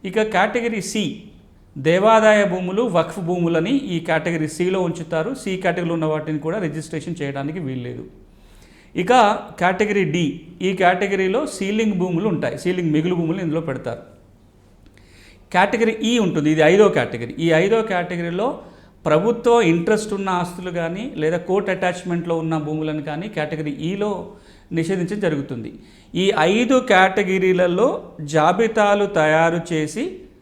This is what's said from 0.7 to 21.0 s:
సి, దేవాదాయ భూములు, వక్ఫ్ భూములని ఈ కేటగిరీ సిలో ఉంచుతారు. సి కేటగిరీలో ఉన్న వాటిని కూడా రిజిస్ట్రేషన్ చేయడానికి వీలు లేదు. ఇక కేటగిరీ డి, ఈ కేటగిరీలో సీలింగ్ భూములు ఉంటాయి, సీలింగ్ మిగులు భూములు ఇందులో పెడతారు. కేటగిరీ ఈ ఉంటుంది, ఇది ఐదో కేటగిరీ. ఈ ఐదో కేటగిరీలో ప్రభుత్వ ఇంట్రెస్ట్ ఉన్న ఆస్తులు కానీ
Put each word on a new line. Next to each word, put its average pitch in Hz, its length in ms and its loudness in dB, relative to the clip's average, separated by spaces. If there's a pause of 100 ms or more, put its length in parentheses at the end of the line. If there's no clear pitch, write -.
సి, - 420 -6 (540)
దేవాదాయ 208 680 4
భూములు, 185 360 -2
వక్ఫ్ 175 380 0
భూములని 170 520 0
ఈ 190 280 -2
కేటగిరీ 160 480 -2
సిలో 185 340 0
ఉంచుతారు. 165 520 -4
సి 196 240 -6
కేటగిరీలో 175 360 -2
ఉన్న 160 120 -2
వాటిని 156 340 -2
కూడా 160 200 -4
రిజిస్ట్రేషన్ 156 640 -6
చేయడానికి 139 380 -6
వీలు 131 240 -6
లేదు. 120 220 -12 (920)
ఇక 180 180 0 (460)
కేటగిరీ 196 440 2
డి, 156 380 -2 (200)
ఈ 190 120 0
కేటగిరీలో 190 720 2
సీలింగ్ 208 480 -2
భూములు 180 340 0
ఉంటాయి, 139 320 -2
సీలింగ్ 175 320 -2
మిగులు 160 240 2
భూములు 165 260 -2
ఇందులో 160 200 -2
పెడతారు. 120 380 -8 (1500)
కేటగిరీ 220 480 2
ఈ 240 180 2
ఉంటుంది, 156 320 2
ఇది 156 100 4
ఐదో 190 280 8
కేటగిరీ. 120 500 -4
ఈ 165 120 2
ఐదో 196 300 4
కేటగిరీలో 180 800 -4 (440)
ప్రభుత్వ 226 560 4
ఇంట్రెస్ట్ 196 520 2
ఉన్న 196 160 -4
ఆస్తులు 180 420 -4
కానీ 175 440 -6